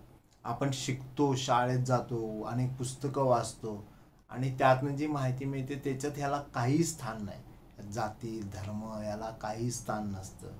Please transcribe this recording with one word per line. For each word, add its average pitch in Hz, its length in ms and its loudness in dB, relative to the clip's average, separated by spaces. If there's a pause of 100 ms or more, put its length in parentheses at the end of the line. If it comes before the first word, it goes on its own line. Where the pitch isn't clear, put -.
(440)
आपण 120 300 -2
शिकतो, - 600 0
शाळेत 123 480 4
जातो, 113 600 0
अनेक 123 340 0
पुस्तकं 135 460 -2
वाचतो 113 640 2 (420)
आणि 127 280 -2
त्यातनं 135 380 6
जी 147 120 0
माहिती 135 380 0
मिळते 135 300 -2
त्याच्यात 135 400 -2
ह्याला 139 260 0 (120)
काही 131 300 4
स्थान 110 420 -4
नाही. 90 180 -10 (480)
जाती, 110 500 -4 (120)
धर्म 107 520 -6
याला 107 240 -4
काही 113 420 -4
स्थान 107 380 -2
नसतं. 92 380 -8 (120)